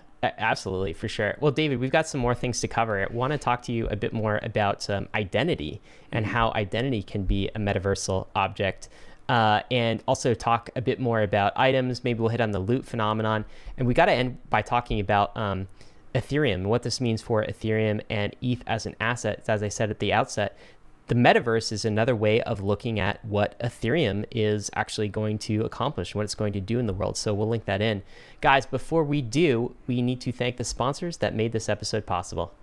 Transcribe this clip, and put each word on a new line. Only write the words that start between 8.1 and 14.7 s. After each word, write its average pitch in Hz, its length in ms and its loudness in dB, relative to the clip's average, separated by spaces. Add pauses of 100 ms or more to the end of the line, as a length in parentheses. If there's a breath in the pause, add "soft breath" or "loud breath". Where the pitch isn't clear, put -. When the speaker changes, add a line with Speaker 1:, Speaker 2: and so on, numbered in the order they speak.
Speaker 1:
object, 98 520 -2 (400 loud breath)
uh, 107 420 4
and 117 380 2
also 127 260 2
talk - 420 0
a 127 60 -2
bit 120 180 0
more 117 220 2
about 101 340 4
items. 127 480 0
Maybe 117 180 0
we'll 113 80 2
hit 117 120 0
on 110 100 2
the 101 80 0
loot 110 260 0
phenomenon. 110 600 0 (320 loud breath)
And 135 80 0
we 123 80 4
gotta 175 200 6
end 123 240 0 (120)
by 107 140 2
talking 120 360 0